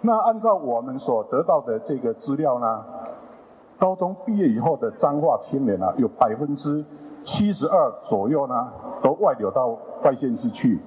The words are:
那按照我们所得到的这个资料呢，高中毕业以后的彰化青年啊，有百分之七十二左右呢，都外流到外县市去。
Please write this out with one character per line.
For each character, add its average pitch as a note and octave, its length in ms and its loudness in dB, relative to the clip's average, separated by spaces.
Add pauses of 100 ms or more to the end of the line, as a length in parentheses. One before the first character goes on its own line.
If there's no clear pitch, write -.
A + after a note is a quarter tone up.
那 A3+ 140 4
按 A3 220 2
照 G#3+ 160 4
我 B2 260 -2
们 C3 160 -8
所 A2+ 280 0
得 C3+ 180 0
到 E3 180 4
的 A#2 180 -2
这 C#3 180 -4
个 A#2+ 160 -2
资 C#3 220 -4
料 C#3 220 0
呢， A2+ 260 -2 (920)
高 F#3 180 2
中 F#3 200 -4 (100)
毕 A3 100 -2
业 F#3+ 120 2
以 A2 100 2
后 C#3+ 180 2
的 A#2+ 160 -4
彰 D3 300 0
化 C#3+ 180 4
青 C#3 240 -4
年 G2 200 0
啊， F#2 140 0
有 - 100 2
百 A2+ 280 2
分 C#3+ 200 -4
之 D3 280 -4 (400)
七 G#3 300 0
十 D#3 140 -2
二 D#3 240 4 (100)
左 G2+ 260 -2
右 C#3 200 0
呢， B2 200 -2 (360)
都 C3 160 4
外 E3+ 180 4
流 G2+ 140 -2
到 B2+ 160 2 (360)
外 C#3 120 4
县 B2 200 -2
市 A#2+ 140 -4
去。 G#2+ 380 2